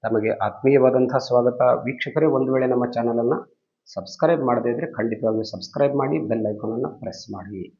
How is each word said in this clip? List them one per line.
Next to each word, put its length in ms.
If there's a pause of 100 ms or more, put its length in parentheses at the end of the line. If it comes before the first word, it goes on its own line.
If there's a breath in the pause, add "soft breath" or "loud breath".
ತಮಗೆ 340
ಆತ್ಮೀಯವಾದಂತಹ 800
ಸ್ವಾಗತ. 420 (240)
ವೀಕ್ಷಕರೇ, 420
ಒಂದು 260
ವೇಳೆ 140
ನಮ್ಮ 240
ಚಾನಲನ್ನ 420 (520)
ಸಬ್ಸ್ಕ್ರೈಬ್ 600
ಮಾಡದೇ 260
ಇದ್ರೆ 220
ಖಂಡಿತವಾಗಿಯೂ 500
ಸಬ್ಸ್ಕ್ರೈಬ್ 520
ಮಾಡಿ, 240
ಬೆಲ್ 280
ಐಕಾನ್ 260
ಅನ್ನ 140 (120)
ಪ್ರೆಸ್ 340
ಮಾಡಿ. 480